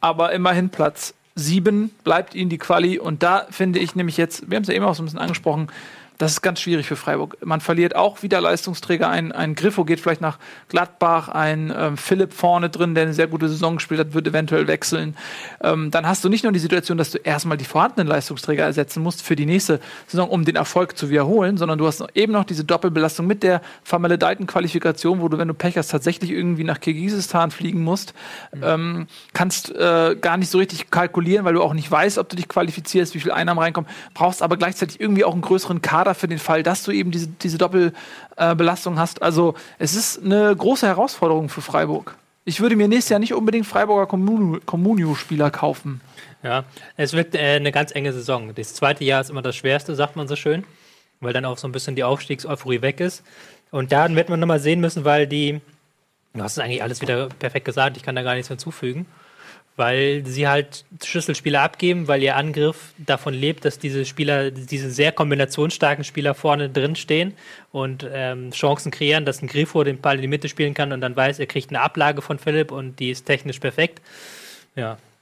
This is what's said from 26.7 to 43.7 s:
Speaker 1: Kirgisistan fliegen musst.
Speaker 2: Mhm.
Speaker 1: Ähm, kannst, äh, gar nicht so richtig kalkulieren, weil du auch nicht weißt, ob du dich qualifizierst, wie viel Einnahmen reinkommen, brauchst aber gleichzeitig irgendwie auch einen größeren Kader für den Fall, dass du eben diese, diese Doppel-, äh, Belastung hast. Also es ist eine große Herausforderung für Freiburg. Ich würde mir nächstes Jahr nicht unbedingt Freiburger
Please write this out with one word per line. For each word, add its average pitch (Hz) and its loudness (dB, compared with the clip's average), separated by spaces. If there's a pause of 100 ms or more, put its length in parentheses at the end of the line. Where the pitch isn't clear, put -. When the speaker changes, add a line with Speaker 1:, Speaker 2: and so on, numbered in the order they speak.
Speaker 1:
Kirgisistan 175 0
fliegen 165 -4
musst. 170 -2 (400)
Speaker 2:
Mhm. 139 -12
Speaker 1:
Ähm, 165 -2 (240)
kannst, - -2
äh, 165 4
gar 170 2
nicht 185 0
so 185 4
richtig 185 0
kalkulieren, 175 2
weil 175 4
du 170 4
auch 151 2
nicht 156 -4
weißt, 180 4
ob - -2
du - -10
dich 175 -6
qualifizierst, 175 0
wie 156 -6
viel 151 -2
Einnahmen 170 0
reinkommen, 165 0 (240)
brauchst 180 2
aber 175 2
gleichzeitig 175 -2
irgendwie 202 4
auch 175 2
einen 170 -2
größeren 185 0
Kader 175 2
für 185 -2
den 165 -4
Fall, 160 0
dass 175 0
du - -8
eben 196 0
diese, 165 -2
diese 165 -4
Doppel-, 175 4 (420)
äh, 170 2
Belastung 170 0
hast. 165 -2
Also 165 4 (240)
es 160 -2
ist 208 -4
eine 208 6
große 220 2
Herausforderung 165 2
für 151 -10
Freiburg. 156 -2 (300)
Ich 180 -2
würde 233 4
mir 208 6
nächstes 233 4
Jahr 202 4
nicht 226 -2
unbedingt 220 0
Freiburger 202 2